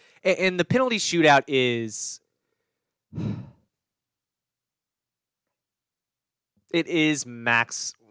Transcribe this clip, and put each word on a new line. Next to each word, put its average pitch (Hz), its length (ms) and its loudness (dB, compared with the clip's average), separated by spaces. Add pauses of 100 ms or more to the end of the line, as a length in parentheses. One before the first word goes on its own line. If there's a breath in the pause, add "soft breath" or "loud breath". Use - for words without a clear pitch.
(240 soft breath)
A-, 185 180 2
and 185 160 0
the 170 60 0
penalty 247 340 0
shootout 156 480 4
is, 120 760 -2 (4000 loud breath)
it 165 140 0
is 156 400 0
max, 117 680 -2 (160)